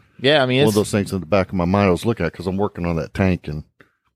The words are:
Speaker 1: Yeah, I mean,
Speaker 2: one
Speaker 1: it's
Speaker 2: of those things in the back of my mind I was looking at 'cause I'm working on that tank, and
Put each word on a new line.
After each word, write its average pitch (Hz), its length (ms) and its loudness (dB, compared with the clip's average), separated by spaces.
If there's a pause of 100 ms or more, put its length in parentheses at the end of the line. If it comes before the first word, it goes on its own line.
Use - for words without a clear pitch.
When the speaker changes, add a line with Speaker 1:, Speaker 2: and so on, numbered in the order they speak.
(200)
Speaker 1:
Yeah, 139 240 2
I - 20 2
mean, 127 120 0
Speaker 2:
one 139 100 4
Speaker 1:
it's 104 80 0
Speaker 2:
of 107 40 4
those - 120 -2
things 98 200 -2
in 98 60 -4
the 80 80 -8
back 92 220 0
of - 60 -8
my 87 100 0
mind 98 240 2
I - 20 4
was 87 160 0
looking 110 180 -2
at 80 80 -2
'cause 85 140 -12
I'm 92 100 -4
working 98 300 -4
on 87 100 -2
that 73 180 -6
tank, 92 340 0
and 76 160 -10 (520)